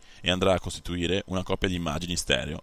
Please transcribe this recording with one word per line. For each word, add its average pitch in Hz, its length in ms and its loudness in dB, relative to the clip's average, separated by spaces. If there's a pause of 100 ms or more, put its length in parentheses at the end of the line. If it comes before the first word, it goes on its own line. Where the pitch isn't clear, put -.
(220)
e - 80 0
andrà 92 240 4
a 87 60 2
costituire 87 640 -2
una 92 160 -2
coppia 92 260 0
di 92 60 0
immagini 85 420 -2
stereo 71 460 0